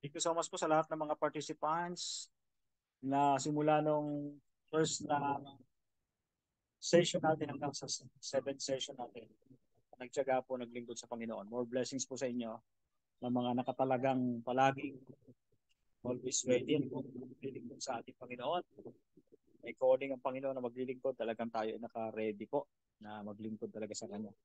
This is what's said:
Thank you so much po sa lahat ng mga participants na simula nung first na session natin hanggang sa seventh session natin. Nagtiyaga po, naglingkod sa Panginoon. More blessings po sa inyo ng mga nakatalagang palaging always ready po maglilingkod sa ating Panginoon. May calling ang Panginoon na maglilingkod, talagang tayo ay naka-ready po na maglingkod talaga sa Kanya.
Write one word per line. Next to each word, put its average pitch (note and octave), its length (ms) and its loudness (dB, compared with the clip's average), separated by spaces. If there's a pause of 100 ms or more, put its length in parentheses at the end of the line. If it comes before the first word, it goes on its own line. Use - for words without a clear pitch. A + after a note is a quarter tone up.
Thank C#3+ 100 -8
you E3 80 -2
so E3 140 4
much E3 160 -2
po F3+ 80 -4
sa E3+ 80 2
lahat D#3 240 8
ng D#3 160 -2
mga D3+ 80 0
participants D#3 1120 -2 (720)
na C#3 400 6
simula D3+ 400 4
nung D3 560 0 (320)
first D#3 400 2
na C#3+ 320 2 (1400)
session E3+ 480 4
natin D3+ 320 2
hanggang C#3+ 160 -2
sa C3 160 -8 (320)
seventh C3+ 400 -4
session C3+ 400 -4
natin. A#2+ 240 -12 (720)
Nagtiyaga B2+ 480 0
po, B2+ 160 -4
naglingkod A#2+ 400 -8
sa - 80 -14
Panginoon. A2+ 400 -6
More A#2+ 160 -2
blessings A#2+ 400 -2
po B2+ 160 -8
sa C3+ 80 0
inyo A#2+ 240 -4 (680)
ng B2 160 -2
mga B2 240 2
nakatalagang B2+ 880 2
palaging C3+ 480 4 (1120)
always B2+ 400 -2
ready B2+ 400 4
po C3 160 -4
maglilingkod A#2+ 800 -10
sa B2 160 -4
ating A#2+ 160 -12
Panginoon. B2 480 -4 (1040)
May A#2 80 -8
calling C3 400 4
ang B2+ 80 -12
Panginoon C3+ 320 -2
na B2+ 80 -6
maglilingkod, B2+ 560 -2
talagang A2+ 320 -2
tayo A2 240 -2
ay A2 80 -8
naka-ready A2 640 -4
po - 240 -2 (320)
na G#2+ 240 -10
maglingkod G#2+ 480 -8
talaga G#2+ 240 -8
sa A#2 80 -10
Kanya. G#2 240 -8 (140)